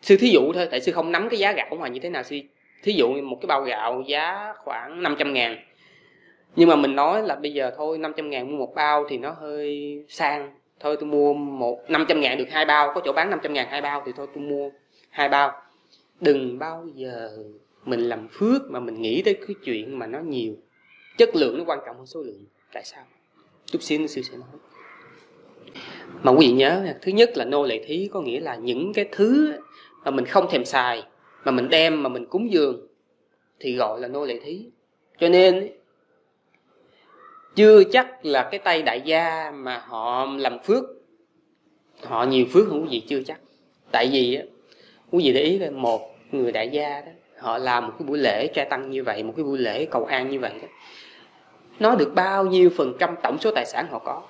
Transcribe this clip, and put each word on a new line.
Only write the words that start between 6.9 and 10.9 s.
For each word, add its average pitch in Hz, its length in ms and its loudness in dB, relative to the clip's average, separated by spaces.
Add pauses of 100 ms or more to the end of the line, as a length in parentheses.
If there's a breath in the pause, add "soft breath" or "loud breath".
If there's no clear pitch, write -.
nói 170 260 2
là 175 120 -2
"Bây 147 180 -8
giờ 135 240 -2
thôi, 156 220 -6
năm 156 180 -8
trăm 151 140 -8
ngàn 131 200 -8
mua 147 60 -6
một 131 180 -8
bao 151 340 2
thì 139 100 -6
nó 135 120 -8
hơi 147 800 -10
sang, 143 440 -4 (280)
thôi 147 200 -2